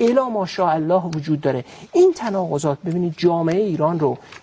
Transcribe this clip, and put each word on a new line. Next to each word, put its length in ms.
الا 280
ماشاءالله 760
وجود 380
داره. 240
این 200
تناقضات، 720
ببینید 320
جامعهٔ 440
ایران 400
رو 180